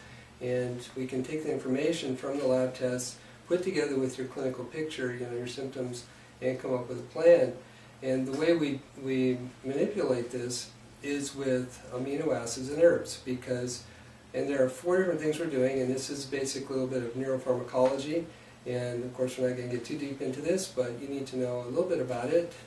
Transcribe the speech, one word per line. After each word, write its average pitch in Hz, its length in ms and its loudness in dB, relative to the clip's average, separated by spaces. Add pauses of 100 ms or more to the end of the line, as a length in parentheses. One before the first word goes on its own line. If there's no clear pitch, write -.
(400)
and 123 440 -2 (120)
we 131 100 -4
can 127 160 -2
take 156 220 -4
the 147 80 -2
information 135 640 0
from 139 200 -4
the 139 120 0
lab 127 260 2
tests, 127 420 -2 (300)
put 175 160 2
together 147 340 0
with 131 220 0
your 127 80 -4
clinical 131 380 -4
picture, 131 500 -4
you 123 100 -6
know, 120 120 -6
your 123 100 -4
symptoms, 131 600 -6 (360)
and 131 160 0
come 131 160 -2
up 123 140 -2
with 123 100 -6
a 117 40 -8
plan. 165 500 8 (500)
And 131 240 2
the 135 100 -2
way 160 180 6
we, 139 260 0 (200)
we 131 380 2 (260)
manipulate 139 680 0
this 123 380 -6 (300)
is 139 320 -4
with 131 480 -2 (120)
amino 139 420 -2
acids 123 360 -4
and 151 120 -2
herbs, - 420 6
because, 123 600 -4 (500)
and 135 140 0
there 135 160 4
are 127 40 6
four 180 300 2
different 175 220 4
things 151 180 2
we're 170 80 -2
doing, 135 320 2
and 127 160 2
this - 160 -4
is 139 140 -6
basically 135 500 -4
a 131 60 0
little 127 200 0
bit 120 40 0
of 117 100 -4
neuropharmacology, 131 1080 2 (420)
and 123 380 -2
of 127 80 -8
course 127 240 -2
we're 127 140 2
not 123 80 -2
gonna 120 100 -4
get 120 160 -4
too 147 140 -6
deep 139 240 -6
into 131 180 -4
this, 180 260 0
but 123 320 -2
you 139 80 -10
need 139 200 -6
to 131 100 -8
know 123 240 0
a 120 80 -8
little 156 160 0
bit 170 160 0
about 127 300 -2
it, 170 200 4 (160)